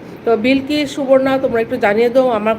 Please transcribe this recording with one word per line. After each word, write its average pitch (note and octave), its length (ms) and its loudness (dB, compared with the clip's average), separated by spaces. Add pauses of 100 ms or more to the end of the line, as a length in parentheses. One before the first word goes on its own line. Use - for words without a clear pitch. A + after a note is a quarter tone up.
(240)
তো A3+ 120 2
বিলকিস, C4+ 540 0
সুবর্ণা, C4+ 480 2
তোমরা A#3 220 -2
একটু A3+ 160 -4
জানিয়ে A3 320 2
দাও B3+ 200 2
আমার A3 300 0